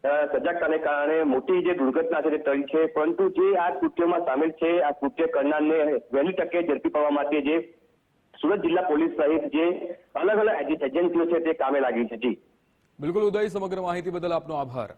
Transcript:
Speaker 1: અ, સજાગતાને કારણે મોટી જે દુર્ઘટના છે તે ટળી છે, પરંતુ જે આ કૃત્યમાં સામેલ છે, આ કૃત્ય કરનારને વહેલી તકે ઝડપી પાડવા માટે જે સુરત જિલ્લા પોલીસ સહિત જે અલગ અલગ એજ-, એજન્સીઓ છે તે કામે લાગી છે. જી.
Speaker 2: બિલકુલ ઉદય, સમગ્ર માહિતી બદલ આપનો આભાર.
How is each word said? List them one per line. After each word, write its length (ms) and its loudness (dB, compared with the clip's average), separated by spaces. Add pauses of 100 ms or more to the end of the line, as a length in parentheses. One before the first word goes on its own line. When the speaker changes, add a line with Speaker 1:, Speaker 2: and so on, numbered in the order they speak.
Speaker 1:
અ, 220 2
સજાગતાને 520 -2
કારણે 460 0
મોટી 380 2
જે 120 0
દુર્ઘટના 480 0
છે 80 0
તે 80 0
ટળી 260 0
છે, 220 2
પરંતુ 440 0
જે 260 2
આ 140 2
કૃત્યમાં 560 0
સામેલ 260 0
છે, 280 0
આ 120 2
કૃત્ય 340 -2
કરનારને 580 2 (300)
વહેલી 200 2
તકે 280 -2
ઝડપી 280 0
પાડવા 200 2
માટે 320 0
જે 320 0 (680)
સુરત 200 2
જિલ્લા 200 2
પોલીસ 300 2
સહિત 400 0
જે 140 2 (500)
અલગ 240 2
અલગ 320 0
એજ-, 140 -4
એજન્સીઓ 400 0
છે 140 0
તે 140 0
કામે 260 -2
લાગી 260 0
છે. 120 -10
જી. 200 -2 (640)
Speaker 2:
બિલકુલ 240 -2
ઉદય, 240 0
સમગ્ર 340 -6
માહિતી 280 -4
બદલ 240 -4
આપનો 200 -4
આભાર. 440 -6